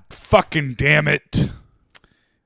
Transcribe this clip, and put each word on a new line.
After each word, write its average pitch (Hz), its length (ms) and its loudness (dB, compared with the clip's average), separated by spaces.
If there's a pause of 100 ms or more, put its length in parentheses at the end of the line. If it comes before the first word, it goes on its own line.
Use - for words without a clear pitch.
(100)
fucking 151 640 0
damn 151 320 2
it. - 440 -2 (960)